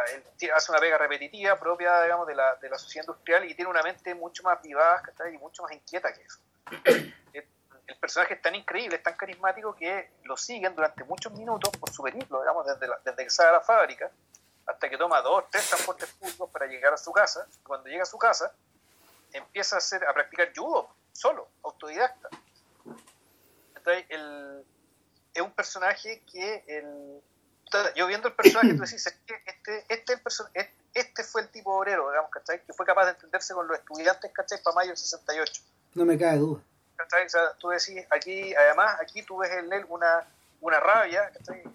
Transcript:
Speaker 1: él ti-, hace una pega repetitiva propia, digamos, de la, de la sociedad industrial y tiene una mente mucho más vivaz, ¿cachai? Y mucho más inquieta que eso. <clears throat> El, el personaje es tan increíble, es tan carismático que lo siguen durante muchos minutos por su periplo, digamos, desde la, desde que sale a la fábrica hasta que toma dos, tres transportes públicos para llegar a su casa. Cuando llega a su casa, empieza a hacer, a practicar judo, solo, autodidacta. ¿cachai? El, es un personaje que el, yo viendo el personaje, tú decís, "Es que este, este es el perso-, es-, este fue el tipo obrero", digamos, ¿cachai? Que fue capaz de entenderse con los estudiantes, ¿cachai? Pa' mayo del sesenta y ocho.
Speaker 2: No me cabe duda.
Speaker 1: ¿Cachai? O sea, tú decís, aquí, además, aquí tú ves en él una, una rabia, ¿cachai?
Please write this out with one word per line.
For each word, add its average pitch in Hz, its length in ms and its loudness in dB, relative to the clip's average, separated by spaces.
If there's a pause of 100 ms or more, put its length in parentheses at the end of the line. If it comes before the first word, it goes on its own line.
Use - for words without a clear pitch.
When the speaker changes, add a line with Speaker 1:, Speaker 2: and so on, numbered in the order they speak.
(140)
Speaker 1:
él 135 100 -14 (140)
ti-, 165 140 -6
hace 156 200 2
una 156 80 6
pega 156 200 4
repetitiva 151 580 0
propia, 175 460 4
digamos, 170 240 2
de 147 80 -6
la, 131 220 2
de 135 120 -16
la 131 80 -6
sociedad - 280 -12
industrial 170 400 2
y 156 100 -12
tiene 180 160 -6
una 165 100 2
mente 180 320 -4
mucho 170 300 -12
más 175 180 2
vivaz, 160 400 4
¿cachai? 165 320 -10
Y 151 60 -18
mucho 160 240 -16
más 156 80 -10
inquieta - 420 -6
que - 80 -20
eso. - 180 -20 (280)
<clears throat> - 460 2 (200)
El, 147 120 -14 (420)
el 139 100 -18
personaje 170 380 0
es - 60 -10
tan 170 140 0
increíble, 208 420 -6
es - 60 -12
tan 165 120 -4
carismático 190 600 -4
que 180 360 -8 (120)
lo 131 140 -10
siguen 190 380 -6
durante 156 280 -2
muchos 208 300 -10
minutos 220 440 -6
por - 140 -10
su - 100 -14
periplo, 135 380 -6
digamos, 143 260 -2
desde 135 220 -6
la, 120 160 -8
desde 131 200 -8
que 123 60 -10
sale 170 200 6
a 170 40 8
la 165 80 6
fábrica 180 480 2 (560)
hasta - 240 -6
que 135 80 -6
toma 165 240 2
dos, 170 300 2
tres - 160 0
transportes - 460 -2
públicos 349 360 -10
para 139 160 -6
llegar 131 280 2
a - 40 -2
su - 140 -12
casa. - 360 2 (160)
Cuando 135 260 -10
llega 175 140 -4
a 175 40 -2
su 220 100 -16
casa, 220 360 2 (800)
empieza 190 420 -4
a 185 40 0
hacer, 185 280 -4
a 139 60 2
practicar 165 420 0
judo, 294 340 -2 (220)
solo, - 360 -2 (160)
autodidacta. - 680 -4 (1600)
¿cachai? 175 240 0
El, 147 560 -14 (680)
es 170 80 -4
un 202 100 -6
personaje 202 800 -4
que 202 360 -8
el, 285 540 -12 (760)
yo 180 120 0
viendo 208 200 -4
el - 80 -10
personaje, 220 380 8
tú 139 80 -2
decís, - 240 -8
"Es - 200 -8
que 226 100 -12 (100)
este, - 440 -10
este 226 240 -4
es 247 40 -2
el - 60 -16
perso-, - 300 -8
es-, - 160 -4 (240)
este - 300 -4
fue - 180 -4
el 208 80 -8
tipo 214 280 -4
obrero", 190 320 0
digamos, 156 220 0
¿cachai? 160 340 -8
Que - 80 -16
fue 185 120 -6
capaz 190 200 6
de 180 60 4
entenderse 180 420 -6
con 175 140 -4
los 160 100 -2
estudiantes, 170 540 -2
¿cachai? 196 320 -6
Pa' 170 100 2
mayo 185 160 2
del 170 80 -10
sesenta - 380 -8
y 160 40 -2
ocho. - 220 -6 (320)
Speaker 2:
No 170 120 2
me 165 120 6
cabe 160 200 4
duda. 147 240 0 (340)
Speaker 1:
¿Cachai? - 300 0
O 175 40 -8
sea, 165 300 2
tú 175 100 -6
decís, 180 400 -4
aquí, 190 460 -2
además, 160 460 6
aquí - 220 -12
tú 185 140 -14
ves 185 140 -2
en 180 200 -6
él 190 180 -4
una, 170 360 2 (360)
una 160 180 2
rabia, 196 520 4
¿cachai? - 320 -16 (120)